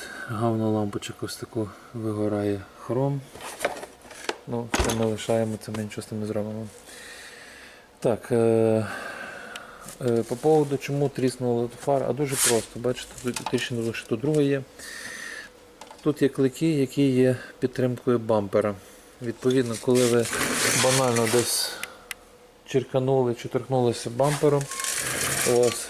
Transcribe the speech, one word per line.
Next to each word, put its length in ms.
говнолампочок 920
ось 140
таку 320
вигорає 640
хром. 420
Ну, 260
це 220
ми 100
лишаємо, 560
це 120
ми 100
нічого 200
з 40
тим 140
не 60
зробимо. 400
Так, 320
е, 540
е, 160
по 140
поводу, 400
чому 320
тріснула 600
фара, 280
а 40
дуже 240
просто, 440
бачите, 320
тут 120
тріщина 480
лише 240
тут 140
друга 220
є. 200
Тут 200
є 60
клики, 420
які 400
є 260
підтримкою 600
бампера. 560
Відповідно, 600
коли 240
ви 200
банально 480
десь 400
черканули 680
чи 140
торкнулися 640
бампером, 520
у 60
вас 320